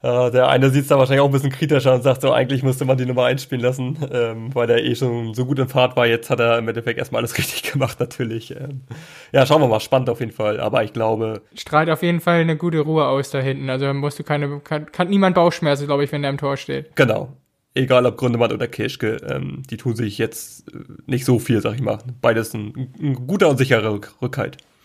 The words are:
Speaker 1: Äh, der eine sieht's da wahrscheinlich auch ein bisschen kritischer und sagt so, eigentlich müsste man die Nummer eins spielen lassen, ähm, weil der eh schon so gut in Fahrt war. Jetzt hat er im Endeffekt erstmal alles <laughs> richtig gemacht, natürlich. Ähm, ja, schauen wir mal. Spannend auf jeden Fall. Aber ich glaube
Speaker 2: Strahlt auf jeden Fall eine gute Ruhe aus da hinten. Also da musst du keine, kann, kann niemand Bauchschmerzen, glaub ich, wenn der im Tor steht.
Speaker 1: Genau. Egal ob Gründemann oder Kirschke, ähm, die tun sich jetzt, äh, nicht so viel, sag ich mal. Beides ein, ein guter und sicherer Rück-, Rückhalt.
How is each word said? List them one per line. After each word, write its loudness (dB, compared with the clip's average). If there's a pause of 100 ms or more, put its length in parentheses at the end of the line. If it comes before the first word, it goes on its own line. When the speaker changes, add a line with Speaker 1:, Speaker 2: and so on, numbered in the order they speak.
Speaker 1:
Äh, 2
der 4
eine 4
sieht's 0
da 4
wahrscheinlich 4
auch 4
ein 2
bisschen 0
kritischer 2
und 0
sagt 2
so, 2
eigentlich 0
müsste 0
man 2
die -2
Nummer 0
eins 0
spielen -6
lassen, -2 (160)
ähm, -4
weil 0
der 4
eh 0
schon -2
so -2
gut -2
in 0
Fahrt 2
war. 4
Jetzt 0
hat 0
er 4
im -2
Endeffekt -4
erstmal -4
alles -4
<laughs> -
richtig -4
gemacht, -2
natürlich. -6
Ähm, -12 (500)
ja, 6
schauen 4
wir 4
mal. 2
Spannend 2
auf -4
jeden -6
Fall. -2
Aber 2
ich -10
glaube -2 (120)
Speaker 2:
Strahlt 0
auf 0
jeden 0
Fall 2
eine 2
gute -2
Ruhe 0
aus -2
da -4
hinten. -4
Also -2
da -2
musst -4
du -10
keine, -4
kann, -8
kann -4
niemand 4
Bauchschmerzen, 2
glaub 0
ich, -2
wenn -4
der -2
im -4
Tor -2
steht. -8
Speaker 1:
Genau. 0 (380)
Egal 4
ob 2
Gründemann 0
oder -4
Kirschke, -4 (100)
ähm, -8
die -10
tun -4
sich -4
jetzt, -6
äh, -16 (300)
nicht -2
so 4
viel, 0
sag -4
ich -6
mal. -2 (240)
Beides 2
ein, -10
ein -4
guter 4
und 2
sicherer 2
Rück-, -8
Rückhalt. -4 (300)